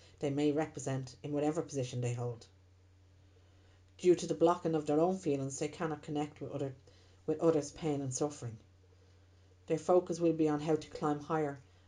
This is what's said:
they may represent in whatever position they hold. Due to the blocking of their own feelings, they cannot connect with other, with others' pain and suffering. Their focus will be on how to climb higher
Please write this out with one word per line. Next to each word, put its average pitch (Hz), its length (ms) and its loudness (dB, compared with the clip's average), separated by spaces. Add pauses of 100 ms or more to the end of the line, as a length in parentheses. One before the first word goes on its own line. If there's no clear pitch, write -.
(180)
they 143 140 -2
may 147 200 2
represent 139 680 -4
in 151 100 -8
whatever 151 300 0
position 127 400 -4
they 120 140 -2
hold. 120 320 -8 (1500)
Due 180 160 6
to 170 100 -2
the - 80 -2
blocking 170 400 4
of 151 140 0
their 151 120 4
own 185 200 4
feelings, 135 400 -2
they 151 80 -2
cannot 151 340 -6
connect 151 400 -6
with 139 120 -8
other, 139 200 -4 (540)
with 156 120 -2
others' 156 320 2
pain 147 300 -2
and 135 100 -4
suffering. 127 460 -4 (1120)
Their 160 100 0
focus 180 420 2
will 170 140 4
be 156 160 4
on 147 100 2
how 156 160 2
to - 140 -4
climb 147 300 -2
higher 147 400 -2 (280)